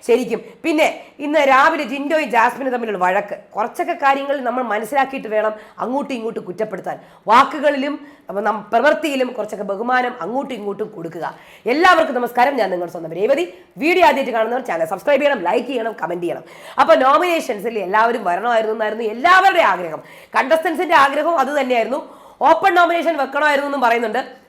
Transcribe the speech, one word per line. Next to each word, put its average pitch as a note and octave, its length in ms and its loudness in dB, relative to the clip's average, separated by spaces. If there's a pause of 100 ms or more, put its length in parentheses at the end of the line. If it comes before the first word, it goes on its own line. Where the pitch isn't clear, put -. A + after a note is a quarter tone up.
ശരിക്കും A#3 320 2 (220)
പിന്നെ D#4 420 0 (140)
ഇന്ന് D4 200 -2
രാവിലെ D4 440 4
ജിൻഡോയും C#4+ 480 -4
ജാസ്മിനും A#3+ 420 0
തമ്മിലുള്ള A3+ 260 -4
വഴക്ക്, F#3 380 0 (200)
കുറച്ചൊക്കെ A#3+ 360 -4
കാര്യങ്ങൾ C#4 480 0
നമ്മൾ B3 220 -4
മനസ്സിലാക്കിയിട്ട് A#3 680 -4
വേണം G#3+ 240 0 (260)
അങ്ങോട്ടും C4 360 -4
ഇങ്ങോട്ടും A3 300 -8
കുറ്റപ്പെടുത്താൻ. F3+ 540 -8 (280)
വാക്കുകളിലും C#4+ 800 2 (220)
അപ്പൊ G3 140 -6
നം-, G#3+ 180 -2
പ്രവൃത്തിയിലും C4 680 0
കുറച്ചൊക്കെ G#3 360 -8
ബഹുമാനം A#3+ 560 -2
അങ്ങോട്ടും A#3+ 340 -6
ഇങ്ങോട്ടും G#3 340 -8
കൊടുക്കുക. D#3+ 500 -10 (280)
എല്ലാവർക്കും D#4+ 480 4
നമസ്കാരം, B3 420 0
ഞാൻ G3+ 140 0
നിങ്ങളുടെ F3 220 -6
സ്വന്തം E3 200 -10
രേവതി. C#4 420 0 (220)
വീഡിയോ E4+ 280 4
ആദ്യമായിട്ട് C4+ 260 4
കാണുന്നവർ A#3 340 -2
ചാനൽ E3 200 -2
സബ്സ്ക്രൈബ് A3 380 0
ചെയ്യണം, C#4 200 0
ലൈക്ക് G#3+ 260 -2
ചെയ്യണം, A3+ 240 -4 (100)
കമന്റ് F3 200 -6
ചെയ്യണം. D3+ 200 -6 (380)
അപ്പൊ D#4 140 8
നോമിനേഷൻസിൽ C4+ 840 0
എല്ലാവരും G#3+ 460 0
വരണമായിരുന്നു A3 500 0
എന്നായിരുന്നു A3 300 -4
എല്ലാവരുടെയും D#4+ 640 4
ആഗ്രഹം. F3 360 -2 (340)
കണ്ടസ്റ്റൻസിന്റെ D#4+ 580 0
ആഗ്രഹവും D4 440 4
അത് C#4 220 0
തന്നെയായിരുന്നു. B3 580 -2 (240)
ഓപ്പൺ E4 320 4
നോമിനേഷൻ E4+ 420 2
വെക്കണമായിരുന്നു C#4+ 520 0
എന്നും C#4+ 120 -4
പറയുന്നുണ്ട്. A#3+ 460 0 (220)